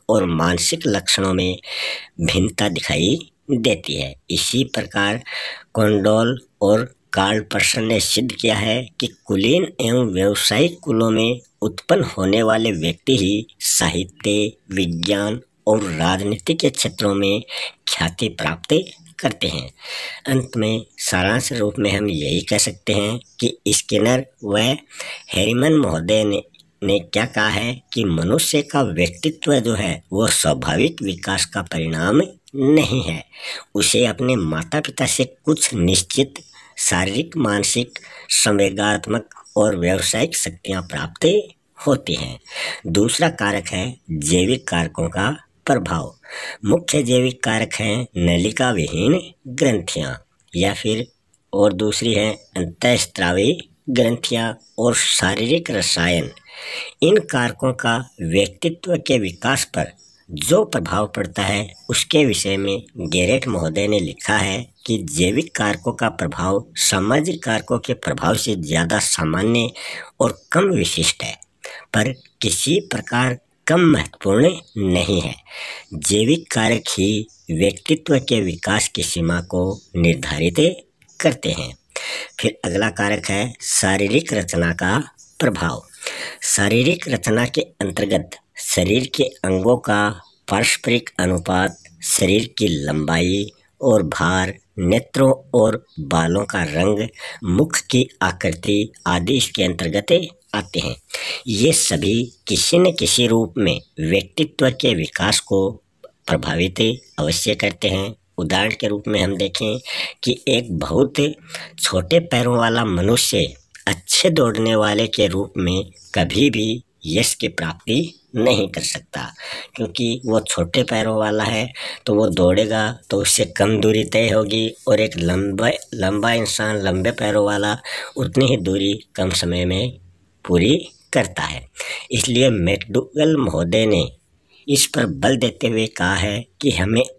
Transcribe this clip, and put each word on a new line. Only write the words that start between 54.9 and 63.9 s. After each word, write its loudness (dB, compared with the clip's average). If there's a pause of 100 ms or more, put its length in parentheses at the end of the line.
शारीरिक 0
रसायन। 0 (720)
इन 6 (100)
कारकों -2
का 0 (260)
व्यक्तित्व -2
के 0
विकास -2 (120)
पर -4 (380)
जो 2
प्रभाव -2
पड़ता -4
है -4 (160)
उसके 2
विषय 0
में -2 (140)
गैरेट 0
महोदय -2
ने 2